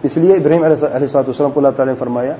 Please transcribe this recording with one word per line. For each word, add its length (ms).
اس 140
لیے 160
ابراہیم 300
علیہ 220
الصلوۃ 380
والسلام 280
کو 80
اللہ 120
تعالیٰ 220
نے 60
فرمایا 400